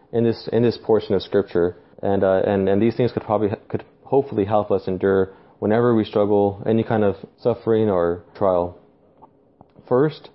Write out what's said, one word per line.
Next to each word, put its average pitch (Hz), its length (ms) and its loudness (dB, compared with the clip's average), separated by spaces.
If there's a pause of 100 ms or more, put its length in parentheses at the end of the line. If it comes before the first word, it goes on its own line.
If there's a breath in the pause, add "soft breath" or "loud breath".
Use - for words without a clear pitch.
(120 loud breath)
in 117 120 0
this, 113 280 -2
in 113 100 2
this 117 200 0
portion 107 320 0
of 90 80 0
Scripture. 90 540 0 (260 loud breath)
And, 98 200 0
uh, 95 240 2
and, 98 220 0
and 98 120 2
these 113 160 0
things 120 160 0
could - 120 -6
probably, 107 260 0 (180)
could - 160 -8 (180)
hopefully 131 420 -2
help 104 260 0
us 95 160 -2
endure 95 480 0 (240 loud breath)
whenever 113 360 2
we 107 100 2
struggle, 101 640 0
any 113 180 0
kind 110 180 0
of 98 140 0 (240)
suffering 110 480 0
or 87 360 0 (120)
trial. 90 420 -2 (1120)
First, 143 460 0